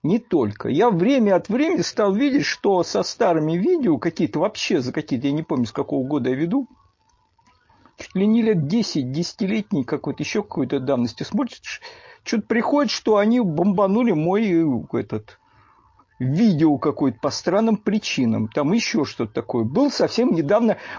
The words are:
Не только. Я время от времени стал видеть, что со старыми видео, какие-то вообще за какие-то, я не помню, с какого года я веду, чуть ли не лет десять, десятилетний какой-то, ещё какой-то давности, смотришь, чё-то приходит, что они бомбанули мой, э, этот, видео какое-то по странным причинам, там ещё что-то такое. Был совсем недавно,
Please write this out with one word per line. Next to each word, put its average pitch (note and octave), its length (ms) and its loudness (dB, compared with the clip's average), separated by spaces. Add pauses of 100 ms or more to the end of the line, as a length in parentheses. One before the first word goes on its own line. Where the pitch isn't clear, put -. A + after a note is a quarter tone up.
Не F#3 160 2
только. A#2 500 -2
Я F3 220 2
время G3+ 460 2
от - 120 -2
времени D4 340 0
стал G3+ 300 0
видеть, C4 320 0
что F#3+ 380 0
со F#3 220 -2
старыми D#3+ 480 0
видео, A3 460 2
какие-то D3+ 420 -2
вообще F#3+ 400 -2
за B2 120 -4
какие-то, C#3 360 -4
я C#3 40 0
не D#3 120 -2
помню, B2+ 220 -2
с - 60 -12
какого C#3 320 -4
года C3 260 -2
я C3 60 -2
веду, F#3 320 -2 (1300)
чуть - 160 -20
ли F#3+ 120 2
не A3 160 4
лет G3 240 2
десять, D#3 460 -2
десятилетний F3+ 720 -2
какой-то, D3 380 -6
ещё - 200 -4
какой-то C#3 380 -4
давности, B2+ 440 -2
смотришь, - 560 -6 (440)
чё-то A3 220 -2
приходит, A#3+ 440 2
что - 260 0
они A3 240 4
бомбанули G3 720 2
мой, F3+ 340 0
э, D#3+ 520 0
этот, G#2+ 400 -8 (800)
видео D3+ 600 4
какое-то C#3 420 0
по C#3+ 100 -2
странным G#3 460 0
причинам, A#2 720 -2
там D3 240 0
ещё A3 320 0
что-то - 280 -6
такое. A#2+ 320 -2
Был A3 260 2
совсем G3+ 420 0
недавно, G3+ 460 2 (200)